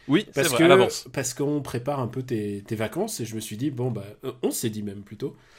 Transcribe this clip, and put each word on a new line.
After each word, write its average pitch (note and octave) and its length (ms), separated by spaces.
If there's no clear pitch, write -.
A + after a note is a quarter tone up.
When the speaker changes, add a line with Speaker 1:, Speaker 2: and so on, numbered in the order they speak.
Speaker 1:
Oui, E3 260
Speaker 2:
Parce C3+ 140
Speaker 1:
c'est C3 80
vrai, A#2 60
Speaker 2:
que, D#3+ 40
Speaker 1:
à F3 40
l'avance. B2 440
Speaker 2:
parce C3 220
qu'on D3 260
prépare C3+ 380
un B2 80
peu B2+ 160
tes... G#2 420
tes A2 120
vacances D#3 440
et A#2 40
je A2 100
me A2 60
suis G#2+ 160
dit, C#3 160
bon, B2 180
bah, G2+ 140
euh, C3 60
on C4+ 100
s'est A#2 180
dit G#2 140
même G2+ 180
plutôt, C3 320